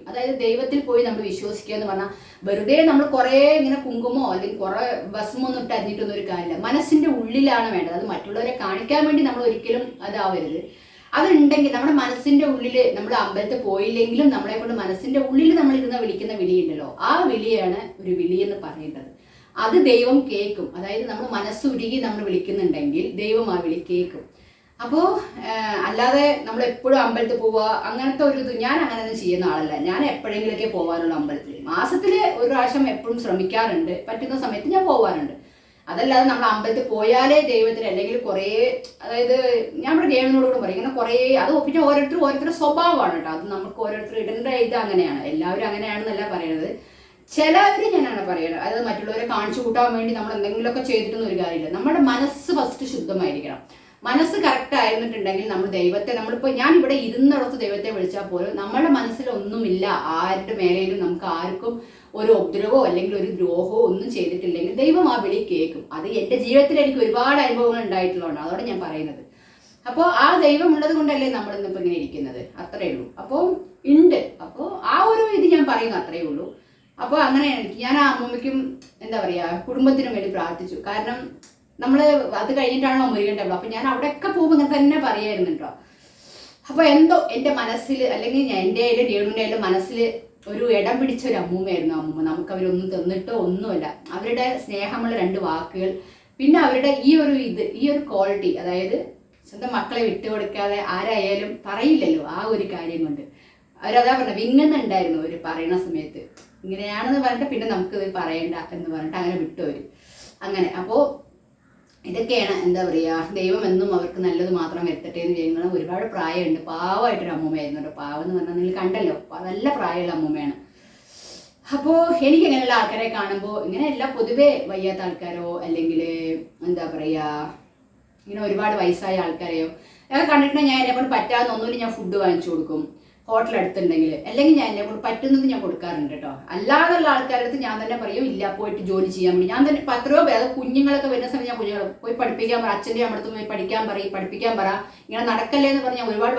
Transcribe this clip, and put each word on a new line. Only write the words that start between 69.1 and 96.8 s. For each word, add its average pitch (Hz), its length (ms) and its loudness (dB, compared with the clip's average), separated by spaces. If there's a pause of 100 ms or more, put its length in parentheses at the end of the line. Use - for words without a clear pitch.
അപ്പോ 294 180 2 (220)
ആ - 20 8 (200)
ദൈവം 311 280 6
ഉള്ളത് 302 220 2
കൊണ്ടല്ലേ 277 400 2
നമ്മളിന്നിപ്പോ 202 440 -6
ഇങ്ങനെ 175 200 0
ഇരിക്കുന്നത്, 135 400 -8 (220)
അത്രേ 185 280 -6
ഉള്ളൂ. - 140 -8 (160)
അപ്പോ 262 160 -4 (560)
ഉണ്ട്, 320 260 8 (280)
അപ്പോ 262 180 -10 (300)
ആ - 20 6 (160)
ഒരു 453 100 4 (140)
ഇത് 359 180 6
ഞാൻ 294 160 6
പറയുന്നു, 226 300 0
അത്രേ 165 200 -8 (100)
ഉള്ളൂ. 160 140 -6 (540)
അപ്പോ 247 160 -2 (120)
അങ്ങനെ 269 280 4
എനിക്ക്, 202 300 -8
ഞാൻ 269 160 0
ആ - 100 6
അമ്മൂമ്മയ്ക്കും, 240 460 -4 (480)
എന്താ 226 180 -6
പറയാ, 170 240 -4 (200)
കുടുംബത്തിനും 269 480 2
വേണ്ടി 190 200 -4
പ്രാർത്ഥിച്ചു. 175 420 -8 (120)
കാരണം 220 280 -6 (640)
നമ്മള് 269 240 4 (360)
അത് 240 180 -2
കഴിഞ്ഞിട്ടാണല്ലോ 262 560 2
മുരുകൻ 202 240 0
ടെമ്പിൾ. 180 180 -2
അപ്പൊ 202 200 -8
ഞാൻ 269 160 -4
അവിടെയൊക്കെ 294 440 -2
പോകുമ്പോ 320 200 6
ഇങ്ങനെ 285 180 4
തന്നെ 285 320 6
പറയായിരുന്നു 208 500 -2
ട്ടോ. 147 140 -10 (1000)
അപ്പൊ 311 120 2 (100)
എന്തോ 320 240 8 (200)
എൻ്റെ 277 240 0
മനസ്സിൽ 240 400 -4 (160)
അല്ലെങ്കിൽ 247 360 0
ഞാൻ, 190 140 -2
എൻ്റെ 220 180 2
ആയാലും 240 280 4
രേണുവിൻ്റെ 208 320 0
ആയാലും 220 240 -2
മനസ്സിൽ 185 320 0 (520)
ഒരു 233 140 -4 (120)
ഇടം 214 220 0
പിടിച്ച 254 280 -2
ഒരു 214 140 0
അമ്മൂമ്മയായിരുന്നു 175 560 -2
അമ്മൂമ്മ. 156 320 -4
നമുക്ക് 170 260 -4
അവരൊന്നും 185 380 -2
തന്നിട്ടോ 185 400 -4 (120)
ഒന്നുമല്ല, 185 400 -2 (300)
അവരുടെ 233 300 -2 (200)
സ്നേഹമുള്ള 220 560 -4
രണ്ട് 190 260 0
വാക്കുകൾ, 185 440 -4 (480)
പിന്നെ 294 280 6
അവരുടെ 262 240 2 (180)